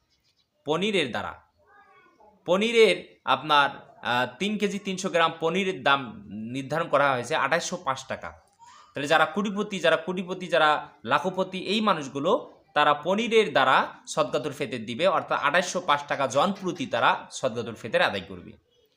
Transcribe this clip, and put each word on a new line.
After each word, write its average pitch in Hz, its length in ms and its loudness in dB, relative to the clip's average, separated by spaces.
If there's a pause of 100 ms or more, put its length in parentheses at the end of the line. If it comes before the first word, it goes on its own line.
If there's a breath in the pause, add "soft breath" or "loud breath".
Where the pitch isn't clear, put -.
(640)
পনিরের 170 460 0
দ্বারা, 98 320 -8 (1040)
পনিরের 202 760 4
আপনার, 143 460 4 (320)
আহ, 123 240 0 (120)
তিন 208 200 -2
কেজি 202 200 -2
তিনশো 190 300 -6
গ্রাম 165 320 2
পনিরের 175 420 -2
দাম 123 440 0
নির্ধারণ 135 600 -6
করা 139 240 4
হয়েছে 123 240 -2
আঠাশশো 143 400 -2
পাঁচ - 300 -6
টাকা। 92 240 -10 (640 loud breath)
তাহলে 139 120 -4
যারা 156 180 4
কোটিপতি, 202 560 -4
যারা 160 160 4
কোটিপতি, 180 500 -6
যারা 151 420 2 (160)
লাখপতি, 185 540 -2
এই 196 220 -2
মানুষগুলো 165 720 0 (220)
তারা 147 200 4
পনিরের 208 580 2
দ্বারা 143 420 4 (120)
সদকাতুল 143 460 -2
ফিতর 131 260 -6
দিবে, 117 280 -2
অর্থাৎ 147 340 0
আঠাশশো 170 400 0
পাঁচ 143 280 0
টাকা 139 180 -2
জন 143 260 2
প্রতি 180 340 -6
তারা 127 440 0
সদকাতুল 117 440 -6
ফিতর 120 260 -2
আদায় 104 280 0
করবে। 87 240 -16 (440 soft breath)